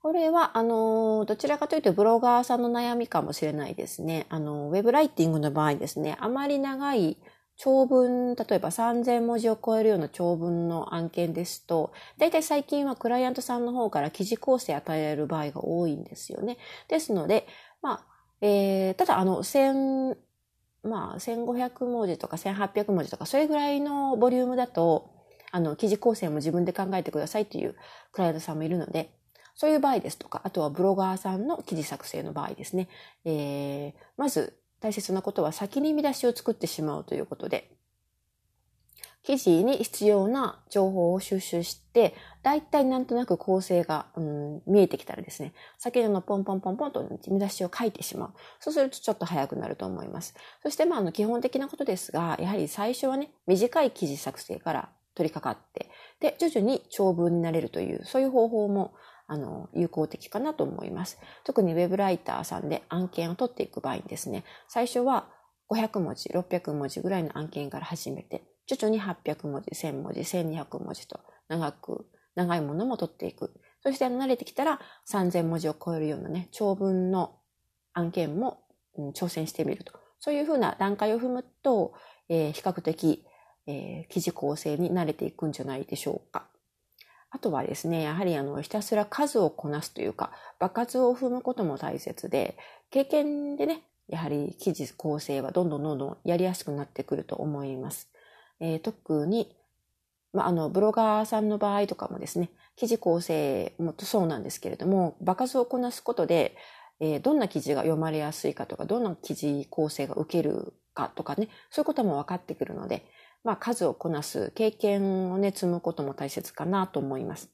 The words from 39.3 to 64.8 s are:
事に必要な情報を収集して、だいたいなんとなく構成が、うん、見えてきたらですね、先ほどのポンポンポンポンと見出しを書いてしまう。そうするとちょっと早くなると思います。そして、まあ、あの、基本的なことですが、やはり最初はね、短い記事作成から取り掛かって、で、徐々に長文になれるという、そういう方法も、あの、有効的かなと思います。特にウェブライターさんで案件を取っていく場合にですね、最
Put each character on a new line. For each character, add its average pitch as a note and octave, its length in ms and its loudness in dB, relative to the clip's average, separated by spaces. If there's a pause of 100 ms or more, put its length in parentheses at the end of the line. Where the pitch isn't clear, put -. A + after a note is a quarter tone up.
事 F3 260 6
に C4 140 4
必 - 280 -2
要 G3+ 220 6
な B3+ 420 -2
情 F#3+ 220 4
報 F3 220 4
を F#3+ 80 2
収 G3 180 -2
集 E3+ 240 -2
し - 120 -8
て、 - 380 4 (300)
だ C4+ 100 4
い D4+ 80 0
た D4 200 2
い C4 40 6
な C4 140 2
ん B3+ 60 -2
と B3+ 100 -2
な B3 100 0
く F3 120 2
構 F#3+ 240 2
成 F3+ 240 2
が、 D3+ 220 -2 (100)
う E3+ 40 -4
ん、 D3 460 -6
見 G3+ 140 8
え F3+ 80 8
て - 80 -4
き - 80 -8
た - 100 -8
ら - 80 -12
で - 80 -14
す - 100 -12
ね、 D3+ 120 -10 (240)
先 B3 240 0
ほ A3 80 4
ど G3+ 40 4
の F#3 80 2
ポ G3+ 160 -2
ン G3 60 0
ポ G3 100 -4
ン F#3+ 60 -2
ポ F#3 140 -4
ン A3 40 -6
ポ D4 120 -2
ン - 20 -12
と - 280 -6 (100)
見 G3 100 4
出 G3 80 0
し G3 160 -4
を F3 100 -4
書 A#3+ 120 -4
い F3+ 80 -2
て - 100 -12
し - 140 -8
ま - 100 -8
う。 - 60 -16 (260)
そ D4+ 120 -6
う - 20 -4
す D4+ 80 2
る C4+ 80 2
と - 100 -12
ち - 100 -6
ょ G#3+ 40 0
っ - 20 0
と F#3+ 100 -6
早 D3+ 220 -2
く - 80 -8
な A#2 140 -6
る - 80 -6
と - 80 -6
思 - 180 -6
い - 60 -10
ま - 120 -10
す。 - 140 -14 (280)
そ D4+ 60 -2
し D4 60 -8
て、 D#4 80 2
ま E4 140 2
あ、 - 20 0
あ - 20 0
の、 E3+ 120 -2
基 G#3 100 0
本 A#3 160 0
的 B3+ 200 -2
な C#4 100 -4
こ - 80 -14
と C#4+ 80 -2
で G3+ 100 0
す - 160 -10
が、 E3 300 0
や F3+ 80 -2
は G#3 80 0
り D#3 100 0
最 G#3+ 260 -4
初 C4+ 140 -2
は C4 80 0
ね、 C#4+ 160 -4 (160)
短 G3 360 6
い - 80 2
記 - 140 -4
事 C#3+ 120 -4
作 - 220 -8
成 - 180 -8
か D#3+ 160 -4
ら - 160 -4 (260)
取 D#3 140 2
り - 40 -10
掛 - 220 -4
か - 40 -20
っ - 140 -20
て、 - 160 -10 (300)
で、 - 200 0
徐 E4 140 4
々 G#3+ 160 2
に C4 200 0
長 F#3+ 240 2
文 E3+ 200 2
に E3+ 80 2
な E3 120 0
れ E3 80 2
る - 80 -4
と - 100 -6
い - 160 -4
う、 - 80 -8
そ - 160 -2
う - 20 4
い C4+ 40 4
う C4 60 0
方 A#3 180 6
法 G#3+ 180 2
も、 G3 260 0 (340)
あ D3+ 100 -6
の、 - 360 -8
有 E3+ 160 0
効 D#3 180 0
的 - 200 -12
か G#3 120 -6
な D4+ 140 -2
と - 100 -2
思 - 200 -4
い - 80 -8
ま F3 140 -6
す。 - 120 -14 (260)
特 A#3 200 2
に E3+ 100 2
ウ D#3+ 40 0
ェ F3 100 4
ブ F#3 100 0
ラ G3 140 2
イ E3+ 80 0
タ - 140 -6
ー B1 100 -4
さ - 160 -8
ん D3 100 -6
で - 200 -2
案 F3+ 200 0
件 E3+ 220 -4
を F3+ 40 -4
取 B3 160 -2
っ - 20 -20
て - 100 -2
い - 40 -2
く - 140 -12
場 - 100 -4
合 - 40 -4
に - 80 -8
で - 140 -12
す - 120 -8
ね、 G2+ 140 -6 (240)
最 A#3+ 180 -2